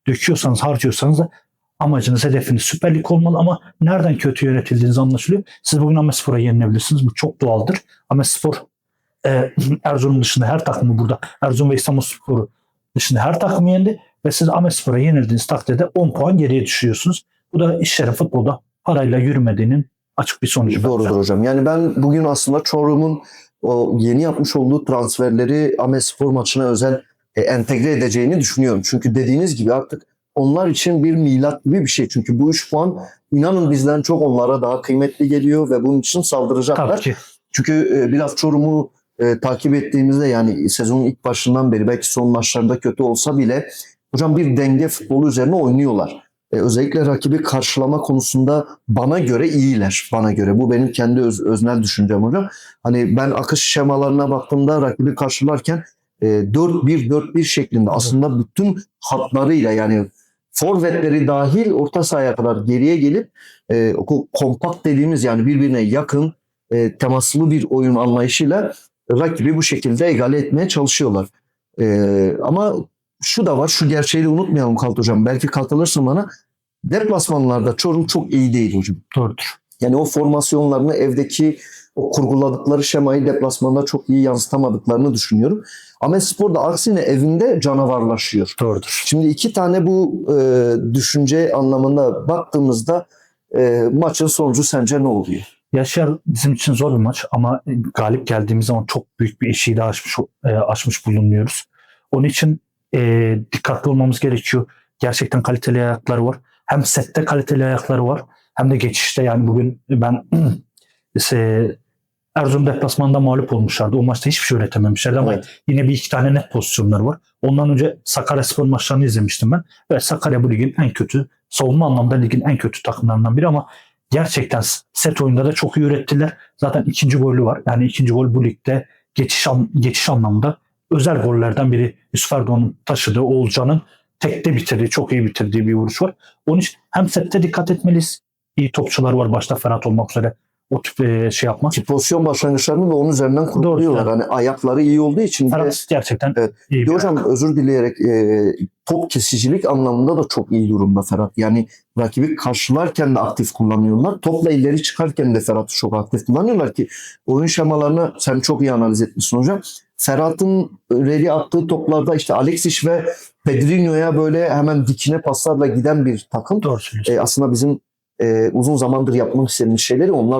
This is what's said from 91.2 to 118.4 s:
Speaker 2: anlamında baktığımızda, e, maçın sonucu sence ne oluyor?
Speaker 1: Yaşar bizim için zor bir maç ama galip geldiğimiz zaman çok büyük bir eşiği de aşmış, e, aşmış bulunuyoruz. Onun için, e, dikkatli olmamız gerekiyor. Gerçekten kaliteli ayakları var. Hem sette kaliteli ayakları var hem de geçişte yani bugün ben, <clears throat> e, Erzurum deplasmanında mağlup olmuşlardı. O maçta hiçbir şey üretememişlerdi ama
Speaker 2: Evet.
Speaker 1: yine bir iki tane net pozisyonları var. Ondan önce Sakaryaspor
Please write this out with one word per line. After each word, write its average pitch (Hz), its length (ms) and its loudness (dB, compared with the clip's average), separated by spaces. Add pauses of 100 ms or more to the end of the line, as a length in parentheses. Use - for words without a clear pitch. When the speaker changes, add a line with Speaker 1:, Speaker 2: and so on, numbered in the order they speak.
Speaker 2:
anlamında 135 760 0
baktığımızda, 156 800 0 (520)
e, 120 240 2 (100)
maçın 160 340 0
sonucu 143 380 0
sence 139 380 0
ne 135 60 2
oluyor? 101 340 -2 (300)
Speaker 1:
Yaşar 143 380 0 (160)
bizim 143 260 0
için 131 220 -2
zor 135 180 0
bir 117 100 2
maç 120 280 -2
ama 120 300 0 (340)
galip 117 320 -2
geldiğimiz 110 400 0
zaman 113 180 -2
çok - 360 -8
büyük 110 220 -4
bir 117 80 0
eşiği 113 260 -2
de 113 60 0
aşmış, - 340 -6 (280)
e, 131 40 0
aşmış 107 580 -2
bulunuyoruz. 107 580 0 (480)
Onun 135 120 2
için, 156 360 0 (340)
e, 113 400 2 (180)
dikkatli - 380 -4
olmamız 131 300 2
gerekiyor. 123 460 -2 (320)
Gerçekten 123 440 -2
kaliteli 123 400 0
ayakları 120 440 -2
var. 131 100 -2 (300)
Hem 143 180 0
sette 151 400 -2
kaliteli 139 400 0
ayakları 127 420 -2
var 151 160 -2 (320)
hem 131 160 0
de 135 60 2
geçişte 117 460 -2
yani 117 240 2
bugün 123 340 0 (100)
ben, 120 420 0
<clears throat> - 1000 -4
e, 113 360 2 (680)
Erzurum 143 300 2
deplasmanında 139 540 0
mağlup 131 320 0
olmuşlardı. 110 440 0
O 127 60 2
maçta 127 280 0
hiçbir - 160 -2
şey 123 120 0
üretememişlerdi 107 600 0
ama 113 160 0
Speaker 2:
Evet. 98 100 -6 (240)
Speaker 1:
yine 135 160 2
bir 131 100 2
iki - 160 -6
tane 135 240 2
net - 180 -2
pozisyonları 104 540 0
var. 151 120 -4 (240)
Ondan 143 280 2
önce 147 340 0
Sakaryaspor 139 600 -2